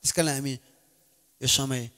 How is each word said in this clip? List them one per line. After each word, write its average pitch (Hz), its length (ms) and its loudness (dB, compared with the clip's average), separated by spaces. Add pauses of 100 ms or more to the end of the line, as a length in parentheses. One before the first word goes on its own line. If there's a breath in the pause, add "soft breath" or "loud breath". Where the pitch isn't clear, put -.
त्यस - 100 0
कारण 165 160 2
हामी 139 260 -2 (880)
यो 131 60 -2
समय 131 520 0